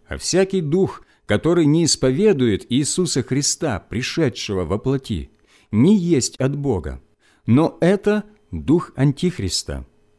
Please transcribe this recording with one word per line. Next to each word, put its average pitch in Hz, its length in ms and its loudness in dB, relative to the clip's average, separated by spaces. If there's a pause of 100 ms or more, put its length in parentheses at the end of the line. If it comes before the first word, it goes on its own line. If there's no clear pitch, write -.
А - 120 -10
всякий 190 420 0
дух, 160 460 -2 (180)
который 160 400 2
не 156 200 4
исповедует 131 840 0
Иисуса 143 520 -2
Христа, 131 580 -4
пришедшего 107 840 -4
во 87 100 -2
плоти, 113 540 -4 (400)
не 139 260 6
есть 170 400 0
от 143 220 -2
Бога, 95 440 -4 (440)
но 131 340 2
это 208 440 2 (260)
дух 107 460 0
Антихриста, 101 880 -2 (320)